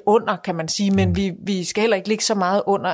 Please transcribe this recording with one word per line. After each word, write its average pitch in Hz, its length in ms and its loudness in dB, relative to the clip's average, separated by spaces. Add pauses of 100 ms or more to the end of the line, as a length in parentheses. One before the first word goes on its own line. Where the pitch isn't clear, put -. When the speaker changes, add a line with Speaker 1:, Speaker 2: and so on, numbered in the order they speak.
Speaker 1:
under, 214 300 2
kan 170 200 -6
man 160 120 -4
sige, 196 240 0
men 190 180 4
Speaker 2:
Mm. 123 60 2
Speaker 1:
vi, - 240 0
vi 190 240 -4
skal 202 180 -4
heller 220 160 2
ikke 185 100 -6
ligge 214 160 -2
så 220 120 0
meget 190 300 0
under, 196 280 0